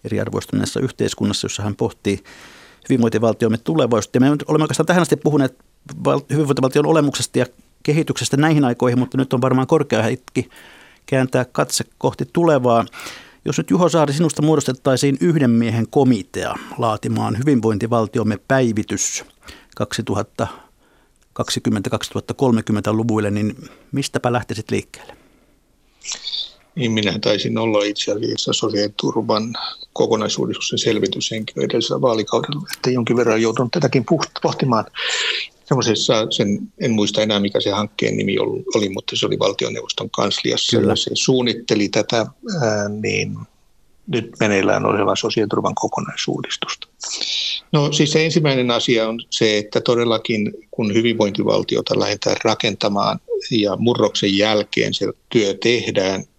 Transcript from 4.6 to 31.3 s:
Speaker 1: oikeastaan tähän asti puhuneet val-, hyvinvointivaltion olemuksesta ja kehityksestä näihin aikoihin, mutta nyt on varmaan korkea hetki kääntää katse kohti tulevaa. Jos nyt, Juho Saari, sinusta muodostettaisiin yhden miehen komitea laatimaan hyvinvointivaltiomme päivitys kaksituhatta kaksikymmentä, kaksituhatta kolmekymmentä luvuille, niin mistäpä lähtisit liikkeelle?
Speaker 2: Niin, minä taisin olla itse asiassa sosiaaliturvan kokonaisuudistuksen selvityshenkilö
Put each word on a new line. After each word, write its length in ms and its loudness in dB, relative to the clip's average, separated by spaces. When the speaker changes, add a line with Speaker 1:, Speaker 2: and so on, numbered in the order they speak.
Speaker 1:
oikeastaan 240 0
tähän 140 4
asti 140 2
puhuneet 400 2
val-, 240 2
hyvinvointivaltion 560 2
olemuksesta 540 2
ja 60 2
kehityksestä 540 0
näihin 280 4
aikoihin, 340 2
mutta 180 -2
nyt 160 0
on 80 2
varmaan 260 2
korkea 360 2
hetki 460 -4
kääntää 400 2
katse 380 -2
kohti 360 -2
tulevaa. 520 4
Jos 120 -2
nyt, 120 -4
Juho 200 4
Saari, 240 2
sinusta 280 0
muodostettaisiin 800 2
yhden 280 4
miehen 400 2
komitea 680 2
laatimaan 600 -2
hyvinvointivaltiomme 1120 0
päivitys 760 0
kaksituhatta 720 -4
kaksikymmentä, 560 -2
kaksituhatta 440 -6
kolmekymmentä 600 0
luvuille, 380 0
niin 240 -2
mistäpä 420 -2
lähtisit 380 -4
liikkeelle? 460 -6
Speaker 2:
Niin, 160 -2
minä 300 0
taisin 360 0
olla 260 2
itse 280 -4
asiassa 420 -4
sosiaaliturvan 1000 -2
kokonaisuudistuksen 880 -2
selvityshenkilö 840 -2